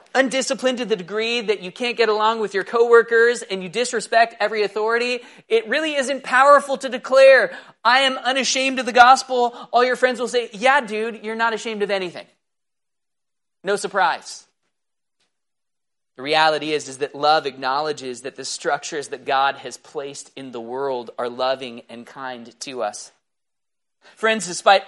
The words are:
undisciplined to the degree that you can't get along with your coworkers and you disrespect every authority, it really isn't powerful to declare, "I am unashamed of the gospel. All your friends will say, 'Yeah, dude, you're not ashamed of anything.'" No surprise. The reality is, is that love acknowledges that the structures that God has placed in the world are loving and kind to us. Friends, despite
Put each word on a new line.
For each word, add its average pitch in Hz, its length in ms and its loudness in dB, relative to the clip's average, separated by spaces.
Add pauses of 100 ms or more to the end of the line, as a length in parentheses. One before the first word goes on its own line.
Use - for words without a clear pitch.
(140)
undisciplined 254 640 0
to 247 60 -6
the 208 120 -2
degree 220 440 -4
that 202 200 -2
you 180 100 -12
can't 240 260 -6
get 226 120 2
along 214 320 0
with 196 140 -4
your 190 100 -2
coworkers 233 800 4
and 190 200 -8
you 185 60 -8
disrespect 233 720 0
every 208 220 -2
authority, 233 580 -2 (280)
it 220 200 0
really 302 260 -2
isn't 269 300 -4
powerful 269 540 4
to 269 100 -8
declare, 262 680 6 (280)
"I 247 160 4
am 262 180 0
unashamed 262 600 -2
of 240 80 -4
the 196 60 -4
gospel. 240 640 6 (180)
All 240 120 4
your 254 120 0
friends 247 240 0
will 233 80 -4
say, 233 240 -4
'Yeah, 254 280 2
dude, 214 440 -6
you're 220 100 -8
not 226 180 0
ashamed 214 300 -6
of 196 80 -2
anything.'" 180 360 -6 (1400)
No 196 140 -2
surprise. 175 680 -4 (1700)
The 127 60 -16
reality 156 500 0
is, 135 160 -4
is 131 100 -14
that 135 160 -6
love 147 320 2
acknowledges 131 760 -6
that 131 140 -12
the 135 80 -12
structures 143 640 -6
that 127 160 -12
God 135 320 0
has 123 200 -14
placed 143 600 -14
in 135 160 -16
the 120 80 -10
world 123 580 -6
are 120 100 -6
loving 127 600 -6
and 117 180 -18
kind 123 540 -16
to 127 220 -10
us. - 280 -8 (1080)
Friends, 220 300 -2
despite 190 420 2